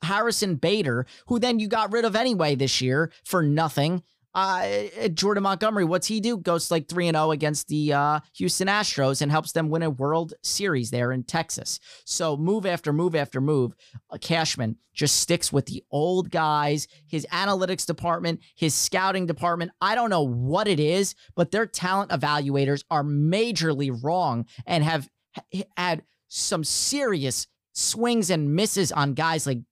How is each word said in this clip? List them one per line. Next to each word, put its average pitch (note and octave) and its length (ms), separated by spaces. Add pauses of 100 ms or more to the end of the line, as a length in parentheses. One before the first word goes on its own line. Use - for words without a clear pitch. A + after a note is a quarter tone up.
Harrison G3+ 540
Bader, D3 500 (220)
who A#3+ 100
then A#3+ 200
you G#3+ 100
got G#3+ 220
rid A3+ 140
of G#3 100
anyway G3+ 400
this C3 280
year C#3 280 (140)
for F3+ 180
nothing. D#3 600 (320)
Uh, F#3+ 500 (280)
Jordan G3+ 300
Montgomery, G3 420
what's E3+ 220
he A3 120
do? A3 200
Goes, E3+ 320
like, D#3+ 180
three F3 180
and D#3+ 120
oh D#3 140
against D3+ 360
the, D3+ 240
uh, D3 280 (160)
Houston F3+ 300
Astros D3+ 540
and C#3+ 100
helps D#3 220
them D#3+ 160
win E3 140
a D#3+ 80
World D3+ 420 (100)
Series C#3+ 480
there B2 220
in B2+ 100
Texas. - 560 (280)
So D#3 320
move F#3 260
after E3 300
move E3+ 200
after C#3 280
move, C3+ 320 (340)
uh, - 100
Cashman C#3 580 (180)
just C#3+ 220
sticks - 360
with C#3 140
the - 240
old F3 400
guys, D3+ 580 (180)
his D#3 240
analytics F#3 540
department, E3+ 560 (140)
his D#3 200
scouting F#3 520
department. E3+ 460 (100)
I G3+ 120
don't A#3+ 140
know F3 140
what C3 440
it E3+ 140
is, F3+ 340 (220)
but F3 140
their G#3+ 160
talent F#3+ 440
evaluators C#3+ 800
are D3 140
majorly D3 1000
wrong C#3+ 440 (180)
and E3+ 180
have D#3 280 (420)
h-, F#3+ 140 (100)
had F3 280 (240)
some - 360
serious G3 840 (260)
swings A3+ 540
and D3+ 260
misses F#3+ 380
on C#3+ 220
guys D#3+ 320
like, C3 120 (120)